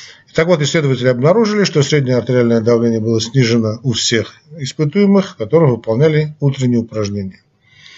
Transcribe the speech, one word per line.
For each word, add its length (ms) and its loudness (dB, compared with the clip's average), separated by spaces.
Так 140 0
вот, 160 2
исследователи 460 0
обнаружили, 560 2
что 180 0
среднее 340 0
артериальное 440 0
давление 400 0
было 200 -2
снижено 640 0
у 100 -2
всех 420 -2
испытуемых, 760 0
которые 360 2
выполняли 680 0
утренние 400 0
упражнения. 640 -6